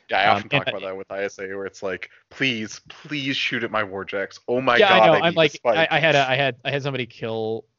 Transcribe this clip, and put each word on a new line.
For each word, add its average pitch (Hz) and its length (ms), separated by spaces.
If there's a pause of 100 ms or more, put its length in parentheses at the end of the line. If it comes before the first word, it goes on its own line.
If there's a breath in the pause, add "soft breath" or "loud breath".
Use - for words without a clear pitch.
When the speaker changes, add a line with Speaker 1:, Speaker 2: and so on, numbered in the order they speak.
Speaker 1:
Yeah, 98 100
I 98 80
Speaker 2:
Um, 104 100
Speaker 1:
often 104 120
talk 139 180
Speaker 2:
and 113 100
Speaker 1:
about 95 100
that 95 80
with 95 160
I 98 140
S - 140
A, 98 140
where 98 120
it's - 180
like, 92 260 (200 soft breath)
"Please, 113 580
please 139 480
shoot 117 300
at 101 60
my 107 120
Warjacks. 95 640
Oh 123 140
my 123 160
Speaker 2:
Yeah, 196 160
I - 60
Speaker 1:
god, 110 80
Speaker 2:
know. - 40
Speaker 1:
I - 60
Speaker 2:
I'm - 60 (100)
Speaker 1:
need - 20
Speaker 2:
like, 160 160
Speaker 1:
the - 60
spike." 151 340
Speaker 2:
I, 156 60
I - 20
had 151 160
a, 135 140
I 131 60
had, 131 280
I 135 80
had 139 120
somebody 131 220
kill, 113 600 (140)